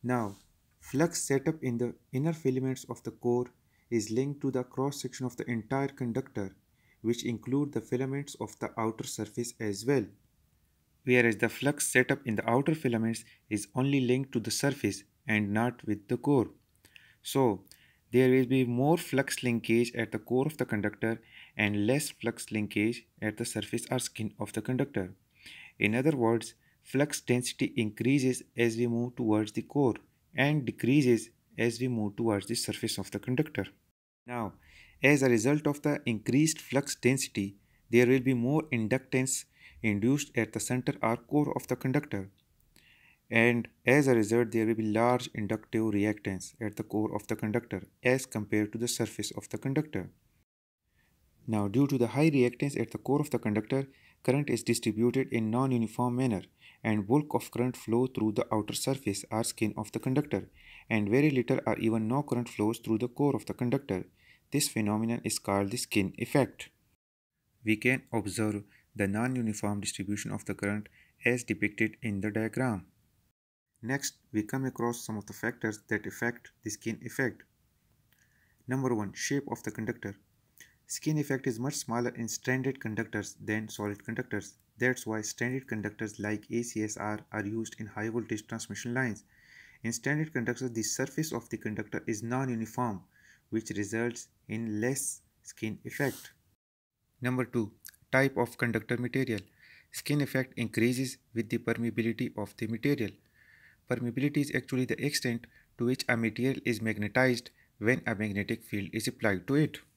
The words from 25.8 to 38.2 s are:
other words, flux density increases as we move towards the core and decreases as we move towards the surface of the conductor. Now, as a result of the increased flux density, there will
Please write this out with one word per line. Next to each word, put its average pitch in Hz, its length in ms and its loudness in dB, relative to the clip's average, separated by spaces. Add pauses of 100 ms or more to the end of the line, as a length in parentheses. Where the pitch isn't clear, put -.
other 143 200 4
words, 117 380 2 (300)
flux 143 360 0
density - 560 0
increases 123 680 2 (140)
as 117 200 4
we 120 100 2
move 120 300 -2
towards 107 360 2
the 110 80 -4
core 131 340 2 (400)
and 139 300 2
decreases 120 640 4 (280)
as 117 240 0
we 131 80 -2
move 107 260 -2
towards 113 300 0
the 117 100 -4
surface - 420 -4
of 98 140 -8
the 104 80 -4
conductor. 127 480 -2 (580)
Now, 120 280 -6 (500)
as 139 180 8
a 131 80 6
result 135 380 4
of 143 140 -2
the 147 240 0
increased 127 540 2
flux - 360 -2
density, 104 600 0 (340)
there 120 180 8
will 131 140 6